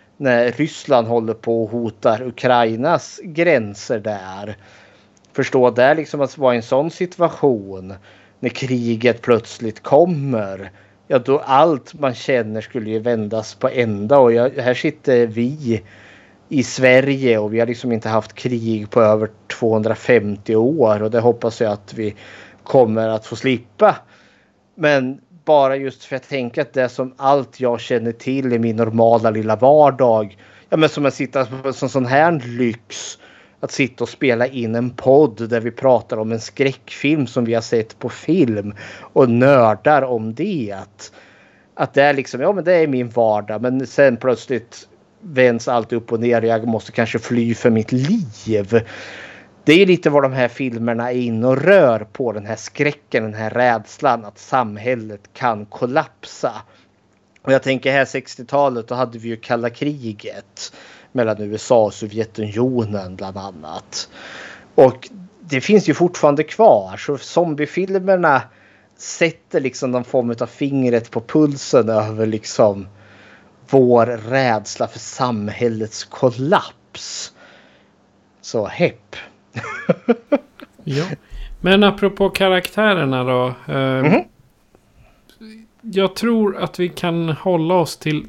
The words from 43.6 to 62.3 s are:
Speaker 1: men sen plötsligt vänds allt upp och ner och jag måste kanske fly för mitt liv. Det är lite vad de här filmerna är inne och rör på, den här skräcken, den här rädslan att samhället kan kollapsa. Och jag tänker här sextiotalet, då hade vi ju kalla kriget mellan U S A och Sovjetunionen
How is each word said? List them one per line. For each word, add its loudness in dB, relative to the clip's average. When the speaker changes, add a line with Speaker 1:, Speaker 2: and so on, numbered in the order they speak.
Speaker 1:
men -2
sen 4
plötsligt -4
vänds 2
allt -2
upp -6
och -2
ner 2
och 0
jag 0
måste -4
kanske -2
fly -2
för 0
mitt 0
liv. -2
Det 6
är 6
lite 4
vad 4
de 0
här 0
filmerna -4
är -2
inne -2
och 4
rör 4
på, -4
den -8
här -8
skräcken, -4
den -6
här -6
rädslan 0
att -20
samhället -4
kan -4
kollapsa. -6
Och 0
jag 4
tänker 0
här 4
sextiotalet, -4
då -6
hade -4
vi -10
ju -6
kalla -4
kriget -10
mellan 0
U -8
S -2
A 6
och 4
Sovjetunionen -4